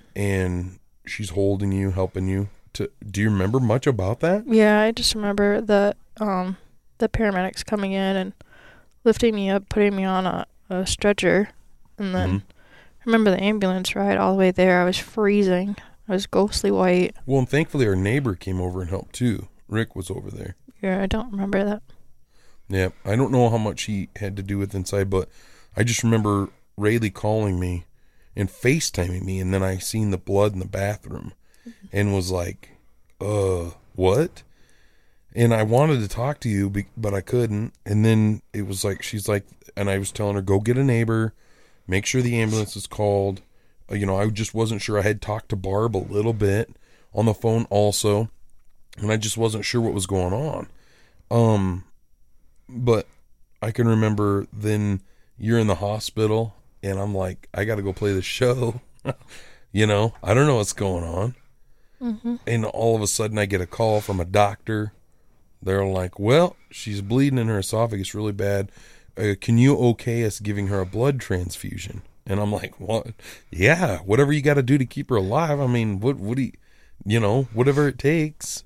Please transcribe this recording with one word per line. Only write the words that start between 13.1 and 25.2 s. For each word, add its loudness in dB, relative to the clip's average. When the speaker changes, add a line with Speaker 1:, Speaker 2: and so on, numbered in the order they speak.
Speaker 2:
the 2
ambulance 0
ride 0
all 2
the 2
way 6
there. 4
I 4
was 0
freezing. 2
I -6
was -2
ghostly 0
white. 2
Speaker 1:
Well, 2
and 0
thankfully 0
our 2
neighbor 0
came -6
over -4
and -8
helped -8
too. -2
Rick -4
was -8
over -10
there. -12
Speaker 2:
Yeah, -2
I -2
don't -4
remember -2
that. -4
Speaker 1:
Yeah, 0
I -2
don't 2
know 4
how 0
much -4
he -6
had -6
to -8
do -4
with -4
inside, -2
but -2